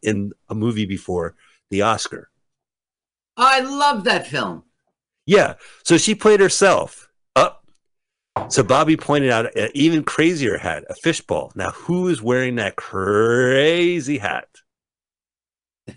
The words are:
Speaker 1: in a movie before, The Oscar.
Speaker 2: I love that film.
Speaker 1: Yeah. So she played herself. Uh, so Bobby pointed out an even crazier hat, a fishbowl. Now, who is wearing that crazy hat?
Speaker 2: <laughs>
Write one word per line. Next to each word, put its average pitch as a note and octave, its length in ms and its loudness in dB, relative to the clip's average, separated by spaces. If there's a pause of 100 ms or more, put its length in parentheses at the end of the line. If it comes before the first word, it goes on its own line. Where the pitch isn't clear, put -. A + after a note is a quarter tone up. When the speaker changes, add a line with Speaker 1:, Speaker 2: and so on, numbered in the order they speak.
Speaker 1:
in G2+ 300 -2 (160)
a G#2+ 60 -8
movie G#2+ 320 -4
before, F2+ 480 -6 (360)
The G2 120 -2
Oscar. - 480 -4 (1040)
Speaker 2:
I C4 240 4
love C4+ 440 -2
that G3 220 0
film. G2 360 -6 (640)
Speaker 1:
Yeah. D3 280 4 (300)
So E3+ 140 4
she G#3+ 160 0
played G#3 260 4
herself. F3 680 0 (280)
Uh, E3+ 140 4 (1000)
so - 140 2
Bobby D3+ 340 2
pointed C#3+ 340 0
out A2+ 260 0
an A2 180 -2
even D3+ 300 2
crazier D3+ 520 0
hat, D#2 320 -8
a - 60 -14
fishbowl. - 600 -4
Now, F2+ 180 -6
who F3+ 360 -4
is C3 140 -2
wearing B2 340 -2
that G2+ 200 -4
crazy C3 1400 0
hat? F#2+ 360 -6
Speaker 2:
<laughs> - 60 -20 (1400)